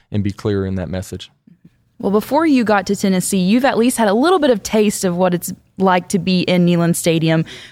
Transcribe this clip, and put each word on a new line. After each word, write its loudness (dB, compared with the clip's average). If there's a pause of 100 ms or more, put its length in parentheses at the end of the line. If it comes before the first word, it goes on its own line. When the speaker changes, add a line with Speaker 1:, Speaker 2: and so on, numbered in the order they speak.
Speaker 1:
and -2
be -4
clearer -2
in -4
that -6
message. -10 (720)
Speaker 2:
Well, -2
before 0
you 4
got 0
to -2
Tennessee, 0
you've 2
at 0
least 0
had 2
a 2
little 2
bit 2
of 0
taste 0
of -2
what 0
it's -6 (260)
like 2
to 0
be 0
in 2
Neyland 2
Stadium 0 (280)